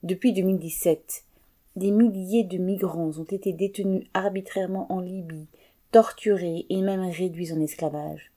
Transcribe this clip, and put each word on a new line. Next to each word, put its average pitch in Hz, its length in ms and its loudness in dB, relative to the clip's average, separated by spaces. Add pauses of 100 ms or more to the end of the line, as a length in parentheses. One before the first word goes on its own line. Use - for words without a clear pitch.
Depuis 190 320 0
deux 190 80 0
mille 190 160 4
dix-sept, 160 640 -2 (520)
des 196 160 2
milliers 208 520 4
de 185 140 -4
migrants 180 640 -2
ont 165 40 -6
été 190 300 -4
détenus 190 600 -2
arbitrairement 190 760 -2
en 185 80 -2
Libye, 175 460 -10 (460)
torturés 190 800 4
et 190 100 0
même 190 260 0
réduits 170 460 -4
en 156 80 0
esclavage. 151 760 -6